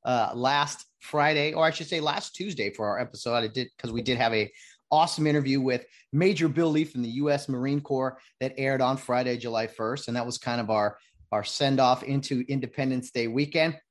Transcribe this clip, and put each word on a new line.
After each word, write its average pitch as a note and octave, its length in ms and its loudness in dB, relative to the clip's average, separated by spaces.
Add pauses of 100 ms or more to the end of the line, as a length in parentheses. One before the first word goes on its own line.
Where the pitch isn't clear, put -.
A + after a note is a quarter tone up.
uh, A#2 300 0
last C#3+ 500 0 (140)
Friday, D3+ 560 2
or D#3+ 100 4
I D#3+ 60 6
should D#3+ 160 -8
say E3 140 -2
last D3+ 340 -4
Tuesday E3+ 400 -4
for G#2+ 120 -4
our G2+ 140 -2
episode. A#2+ 360 -4
I A2+ 100 0
did, A#2+ 220 -4 (100)
'cause A#2 120 -8
we A#2+ 120 -4
did A#2+ 160 0
have A#2 160 4
a G#2+ 180 0 (380)
awesome D#3 360 2
interview C#3 360 2
with B2+ 240 0 (260)
Major E3 340 2
Bill E3 220 2
Lee D#3 160 2
from B2+ 160 -8
the A#2 120 -4
U C#3+ 180 0
S C#3+ 180 0
Marine C3+ 320 -2
Corps C3 380 -2 (220)
that C3 180 -4
aired C3+ 240 0
on C3 160 2
Friday, B2 400 0
July A2+ 280 -2
first. A2+ 420 -6
And A#2 100 -2
that A#2 80 -2
was A#2+ 100 -8
kind A#2+ 240 -2
of G#2+ 80 -4
our, G#2 300 2 (340)
our G#2+ 100 0
send C3+ 380 0
off B2+ 220 4
into C3+ 460 -2
Independence C3 600 -4
Day A#2 180 0
weekend. D3 500 0 (120)